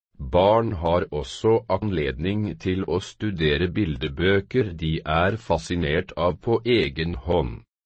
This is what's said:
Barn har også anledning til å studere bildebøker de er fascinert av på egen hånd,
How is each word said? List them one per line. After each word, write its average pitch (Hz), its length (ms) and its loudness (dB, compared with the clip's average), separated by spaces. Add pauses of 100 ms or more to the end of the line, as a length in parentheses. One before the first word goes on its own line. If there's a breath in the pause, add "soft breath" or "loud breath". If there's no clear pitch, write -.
(200)
Barn 98 520 4
har 85 380 0
også 110 500 0 (100)
anledning 92 880 -2
til 92 280 -2
å 87 160 0
studere 82 680 0
bildebøker 87 1040 0
de 80 220 -2 (100)
er 87 320 2
fascinert 85 760 -2
av 85 260 0
på 117 220 0
egen 82 520 0
hånd, 71 460 -2 (240)